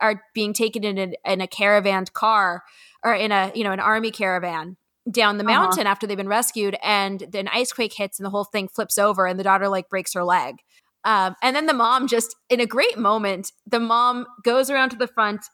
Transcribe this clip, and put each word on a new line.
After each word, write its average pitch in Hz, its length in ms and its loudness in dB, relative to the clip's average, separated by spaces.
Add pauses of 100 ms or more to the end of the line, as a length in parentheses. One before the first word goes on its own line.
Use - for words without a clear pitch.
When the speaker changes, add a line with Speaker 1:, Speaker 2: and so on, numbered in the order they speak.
Speaker 1:
are 214 220 0 (120)
being 208 180 -2
taken 220 320 -2
in 202 140 -2
a, 190 340 -4
in 185 80 -2
a 185 60 -4
caravan 202 680 2
car 196 520 0 (400)
or 233 100 4
in 208 160 0
a, 196 240 2
you 226 80 -4
know, 202 100 0
an 190 80 -4
army 220 300 0
caravan 180 680 -4 (340)
down 208 280 2
the 214 60 -2
Speaker 2:
Uh-huh. 226 160 4
Speaker 1:
mountain 190 260 2
after 202 200 0
they've 202 100 -4
been 196 120 -6
rescued, 208 540 0
and 196 380 2 (100)
then 196 180 -4
ice 247 240 0
quake 226 200 -4
hits - 260 -6
and 196 80 -8
the 190 40 -4
whole 202 140 0
thing 196 240 -4
flips - 300 -4
over 196 280 4
and 185 120 -2
the 190 60 -6
daughter, 196 240 4
like, 185 200 -2
breaks 190 260 -6
her 180 100 -2
leg. 156 320 0 (480)
Um, 190 380 2
and 254 120 2
then 311 120 0
the 311 80 2
mom 247 340 2
just, 233 260 -2 (140)
in 240 120 2
a 233 60 0
great 285 320 -2
moment, 202 540 -2 (140)
the 233 140 0
mom 240 460 0 (160)
goes 254 280 2
around 262 200 2
to 240 60 -12
the 247 100 -2
front 214 360 -2 (120)